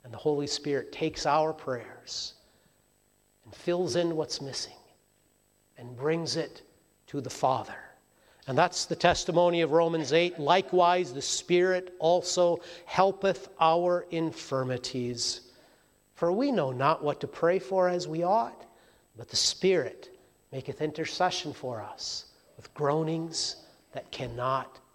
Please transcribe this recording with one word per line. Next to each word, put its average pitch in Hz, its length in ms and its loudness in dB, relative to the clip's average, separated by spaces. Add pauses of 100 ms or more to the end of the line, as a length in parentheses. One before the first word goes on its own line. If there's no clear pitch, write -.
And - 100 -16
the - 40 -14
Holy 147 280 0
Spirit 143 460 -4
takes - 340 -4
our 156 260 2
prayers - 840 -10 (1080)
and - 100 -20
fills 175 420 -2
in 170 200 0
what's - 240 -4
missing - 320 -10 (1040)
and 123 180 -16
brings 156 440 -2
it - 240 -8 (440)
to 143 140 -6
the 120 80 -10
Father. 131 480 -2 (720)
And 127 100 -2
that's - 300 2
the 160 100 -4
testimony 170 640 4
of 151 120 2
Romans 160 420 2
eight. 175 240 2
"Likewise, 180 760 4
the - 80 -8
Spirit 180 760 2
also 170 640 4 (260)
helpeth 190 640 2 (100)
our 175 500 4
infirmities. 127 1300 -4 (720)
For 170 180 2
we 262 200 2
know 143 200 0
not 143 320 2
what 147 160 -2
to 143 60 -6
pray 175 320 2
for 185 280 0
as 175 220 -2
we 160 140 -4
ought, 208 420 0 (500)
but 110 140 -16
the 120 80 -6
Spirit - 800 0 (340)
maketh 135 300 -10
intercession 156 720 -2
for 117 300 -8
us - 420 -10 (320)
with - 160 -20
groanings 160 840 -2 (360)
that - 180 -12
cannot 123 680 -4 (160)